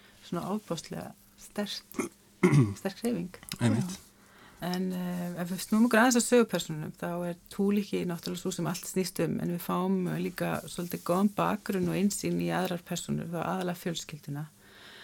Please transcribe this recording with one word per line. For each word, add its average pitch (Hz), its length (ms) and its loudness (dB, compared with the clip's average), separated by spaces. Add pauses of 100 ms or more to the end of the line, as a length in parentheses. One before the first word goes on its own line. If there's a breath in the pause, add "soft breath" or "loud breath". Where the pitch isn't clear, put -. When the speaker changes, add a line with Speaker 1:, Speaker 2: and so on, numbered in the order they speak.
(260 soft breath)
Speaker 1:
svona 170 240 -4
ofboðslega 175 600 -6 (260)
sterkt. - 720 -8 (320)
<clears throat> 139 380 6
sterk - 200 -6
hreyfing. 190 280 -2 (260)
Speaker 2:
Einmitt. 120 360 2
Speaker 1:
Já. - 160 -14 (520 soft breath)
En, 180 340 -2
eh, 175 480 -4
ef 175 100 -4
við 185 120 -4
snúum 220 240 6
okkur 226 160 6
aðeins 240 160 6
að 226 80 4
sögupersónunum, 170 640 4
þá - 160 -6 (140)
er 175 140 -4 (100)
Túlíki 202 580 0
náttúrulega 175 380 -4
sú 190 100 -2
sem 170 140 -2
allt 175 180 -4
snýst - 360 -2
um, 156 200 0
en 175 140 -2
við 175 60 -4
fáum, 180 340 0 (100)
eh, 160 160 -2
líka 175 300 -2 (120)
svolítið 175 400 -8
góðan 190 300 2
bakgrunn 180 560 0
og 165 80 0
innsýn 175 440 0
í 170 120 0
aðrar 175 320 -2
persónur, 165 480 -6
þá 170 80 -4
aðallega 175 400 -4
fjölskylduna. 147 640 -8 (600 loud breath)